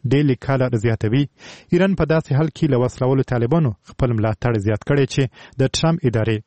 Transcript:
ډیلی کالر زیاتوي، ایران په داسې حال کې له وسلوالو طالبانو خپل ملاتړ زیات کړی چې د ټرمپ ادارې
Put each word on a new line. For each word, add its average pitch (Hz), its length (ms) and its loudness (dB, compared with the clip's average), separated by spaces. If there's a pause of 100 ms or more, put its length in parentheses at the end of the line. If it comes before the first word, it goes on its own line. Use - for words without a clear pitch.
(120)
ډیلی 139 240 2 (100)
کالر 127 400 0
زیاتوي، 113 380 0 (480)
ایران 185 280 2
په 160 140 2
داسې 160 240 -2
حال 156 120 0
کې - 240 -2
له 120 120 2
وسلوالو 131 480 0
طالبانو 127 420 0 (160)
خپل 131 260 -2
ملاتړ 110 360 0 (120)
زیات 107 240 0
کړی 139 240 2
چې 143 100 0 (360)
د 131 40 4 (120)
ټرمپ 160 220 0 (100)
ادارې 110 400 0